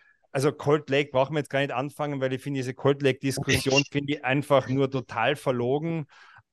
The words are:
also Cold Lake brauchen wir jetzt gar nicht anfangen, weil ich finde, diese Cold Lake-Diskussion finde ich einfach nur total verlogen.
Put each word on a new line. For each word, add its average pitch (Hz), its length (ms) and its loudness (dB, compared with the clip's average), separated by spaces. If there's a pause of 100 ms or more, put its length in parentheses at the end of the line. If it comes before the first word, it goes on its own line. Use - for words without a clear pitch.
(320)
also 143 200 0
Cold 143 380 0
Lake 139 200 2
brauchen 135 240 2
wir 151 60 0
jetzt 139 100 -8
gar 139 100 0
nicht 143 120 -2
anfangen, 143 480 -4
weil 131 140 0
ich 131 80 -6
finde, 143 160 -4
diese 127 160 -4
Cold 143 280 2
Lake-Diskussion 135 880 2
finde 143 220 -2
ich - 120 -6
einfach 135 440 2
nur 131 220 0
total 127 440 -2
verlogen. 143 720 -2 (460)